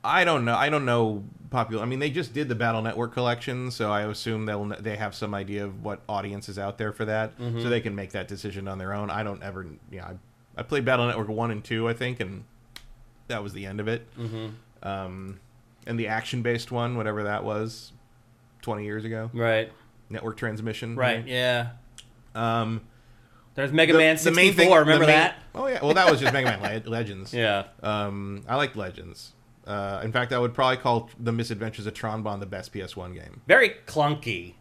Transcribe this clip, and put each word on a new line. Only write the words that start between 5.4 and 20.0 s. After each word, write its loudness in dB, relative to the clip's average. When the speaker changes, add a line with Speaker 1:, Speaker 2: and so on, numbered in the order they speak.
Speaker 1:
of -10
what -8
audience -6
is -10
out -8
there -4
for -6
that, -2
Speaker 2:
Mm-hmm. -6
Speaker 1:
so -2
they 2
can -6
make -8
that -6
decision -10
on -8
their -6
own. -6
I -4
don't -8
ever, -10
you -14
know, -14
I, -16
I -8
played -2
Battle 4
Network -2
one -2
and -6
two, -2
I 0
think, -4
and -8
that -4
was -10
the -10
end -8
of -4
it. -2
Speaker 2:
Mm-hmm. -8
Speaker 1:
Um, -8
and -4
the -4
action-based -4
one, -2
whatever -2
that -4
was, -6
twenty -4
years -6
ago. -6
Speaker 2:
Right. 2